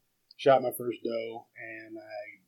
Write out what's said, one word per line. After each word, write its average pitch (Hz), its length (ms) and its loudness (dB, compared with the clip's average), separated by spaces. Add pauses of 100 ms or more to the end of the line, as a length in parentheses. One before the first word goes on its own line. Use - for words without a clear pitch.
(380)
shot 135 240 8
my 123 160 0
first 120 260 -4
doe, 113 440 -2 (100)
and 110 400 -10
I 107 240 -10 (260)